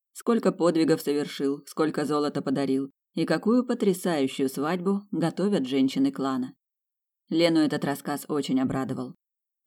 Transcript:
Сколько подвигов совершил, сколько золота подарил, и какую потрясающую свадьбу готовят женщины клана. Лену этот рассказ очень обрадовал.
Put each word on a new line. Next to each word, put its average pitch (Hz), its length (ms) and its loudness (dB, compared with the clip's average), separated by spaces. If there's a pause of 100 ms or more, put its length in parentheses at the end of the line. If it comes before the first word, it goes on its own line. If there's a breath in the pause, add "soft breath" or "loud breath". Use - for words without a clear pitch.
(120)
Сколько 233 380 0
подвигов 160 500 2
совершил, 143 680 -2
сколько 151 380 -2
золота 147 380 -2
подарил, 135 480 0 (240)
и 165 100 0
какую 226 400 2
потрясающую 175 840 0
свадьбу 180 540 -2 (100)
готовят 165 540 0
женщины 135 440 2
клана. 135 440 -4 (760)
Лену 165 300 4
этот 151 240 0
рассказ 143 440 -6
очень 139 320 0
обрадовал. 131 540 -4 (520)